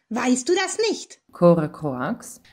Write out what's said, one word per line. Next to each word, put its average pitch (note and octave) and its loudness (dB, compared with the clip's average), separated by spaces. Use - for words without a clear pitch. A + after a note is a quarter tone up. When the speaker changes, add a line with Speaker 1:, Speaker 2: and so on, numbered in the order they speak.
Speaker 1:
Weißt B3 0
du F4 4
das F#4+ -2
nicht? - -8
Speaker 2:
Cora E3 4
Coax? D3 -8